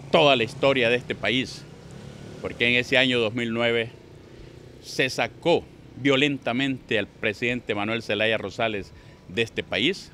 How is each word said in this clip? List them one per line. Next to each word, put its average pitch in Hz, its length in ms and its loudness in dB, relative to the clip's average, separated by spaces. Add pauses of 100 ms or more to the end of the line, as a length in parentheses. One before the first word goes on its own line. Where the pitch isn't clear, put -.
(120)
toda 147 260 6
la 117 80 2
historia 131 440 2
de 123 60 4
este 127 180 -4
país, 117 480 -2 (800)
porque - 280 0
en 120 60 4
ese 123 220 2
año 127 220 4
dos 110 140 0
mil 117 200 -2
nueve 117 360 0 (920)
se - 280 -2
sacó 131 560 0 (320)
violentamente 131 1000 0
al 101 100 0
presidente 117 680 -4
Manuel 110 260 -2
Zelaya 107 360 0
Rosales 101 560 -4 (340)
de 95 140 -2
este 107 200 -4
país 104 520 -2